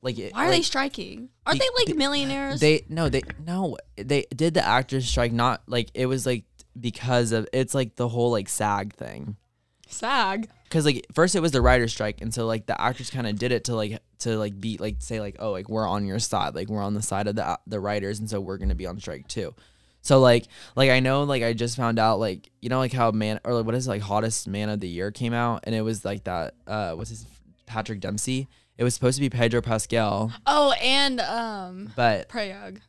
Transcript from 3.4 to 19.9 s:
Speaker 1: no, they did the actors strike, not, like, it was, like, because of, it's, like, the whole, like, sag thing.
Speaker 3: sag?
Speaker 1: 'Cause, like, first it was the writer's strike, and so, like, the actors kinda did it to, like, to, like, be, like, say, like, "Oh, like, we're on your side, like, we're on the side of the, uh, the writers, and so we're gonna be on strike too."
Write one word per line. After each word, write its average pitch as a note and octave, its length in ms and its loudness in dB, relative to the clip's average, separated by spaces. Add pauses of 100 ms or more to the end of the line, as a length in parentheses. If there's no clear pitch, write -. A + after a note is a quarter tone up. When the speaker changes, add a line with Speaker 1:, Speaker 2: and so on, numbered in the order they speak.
Speaker 1:
no, F3 320 -2 (200)
they C3+ 360 0
did D#3 200 0
the E3 120 2
actors B2+ 400 2
strike, A#2+ 280 2
not, A#2 340 2
like, A#2+ 260 -2
it B2+ 120 0
was, B2+ 200 0
like, B2 200 -2 (340)
because A#2+ 540 0
of, A2 180 2
it's, B2+ 220 0
like, C3 240 0
the B2 100 0
whole, A#2+ 240 2
like, G#2 160 0
sag G2+ 460 0
thing. B1 420 -10 (540)
Speaker 3:
sag? A3 580 -2 (220)
Speaker 1:
'Cause, D#3 160 2
like, C#3 280 2
first F3 220 4
it F3+ 60 2
was D#3+ 100 2
the C3 100 4
writer's B2 300 6
strike, G#2+ 300 -4
and A2+ 120 -6
so, A#2 120 -2
like, A2+ 220 -4
the - 120 -2
actors B2+ 300 -2
kinda A#2 240 -4
did A#2 180 0
it A#2 140 0
to, A#2+ 100 -2
like, G#2+ 260 -4 (180)
to, A2+ 180 0
like, G#2 240 -4
be, A2 160 -4
like, G#2 220 -4
say, A2+ 200 -6
like, G2+ 200 -8
"Oh, A2 120 -4
like, F#2+ 160 -6
we're A2 180 -2
on G2+ 200 0
your F#2+ 140 -2
side, - 360 -2
like, G2 140 -6
we're G#2 120 -2
on G2+ 120 -2
the G#2 80 -2
side G#2 260 -2
of G#2 80 -2
the, G#2+ 100 -2
uh, E2+ 120 -2 (100)
the G#2 140 -4
writers, G2+ 380 -4
and G#2+ 100 -8
so G#2 100 -4
we're F#2+ 180 -6
gonna F#2+ 180 0
be F#2 100 -6
on F2+ 160 -6
strike C#2 260 -12
too." F#2+ 260 -6 (480)